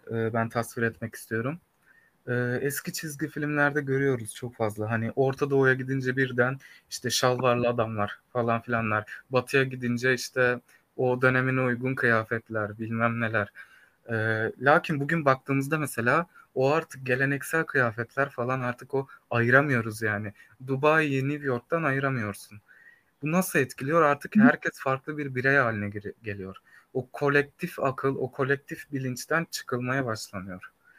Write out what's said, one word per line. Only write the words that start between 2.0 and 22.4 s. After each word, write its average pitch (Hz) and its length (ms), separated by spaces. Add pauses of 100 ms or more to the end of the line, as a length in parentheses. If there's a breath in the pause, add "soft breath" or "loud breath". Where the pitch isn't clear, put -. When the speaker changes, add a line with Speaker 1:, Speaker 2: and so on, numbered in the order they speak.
Speaker 1:
E, 127 60 (280)
eski 143 320
çizgi 151 340
filmlerde 147 540
görüyoruz 135 540
çok 123 200
fazla. 107 360
Hani 113 240
Orta 135 340
Doğu'ya 135 240
gidince 131 440
birden 127 420 (300 soft breath)
işte - 200
şalvarlı 123 600
adamlar 113 500 (140)
falan 117 280
filanlar. 113 440 (240 loud breath)
Batı'ya 127 340
gidince 127 500
işte 123 460 (380)
o 127 240
dönemine 131 400
uygun 127 340
kıyafetler, 110 840
bilmem 113 420
neler. 110 260 (640 soft breath)
E, 113 60 (440)
lakin 147 400
bugün 151 260
baktığımızda 139 520
mesela 143 500 (280 soft breath)
o 131 160
artık 151 340
geleneksel 139 580
kıyafetler 123 680
falan 127 320
artık 123 320
o 139 140 (240 soft breath)
ayıramıyoruz 117 680
yani. 104 320 (340 soft breath)
Dubai'yi 139 640
New 147 180
York'tan 135 360
ayıramıyorsun. 131 760 (600 soft breath)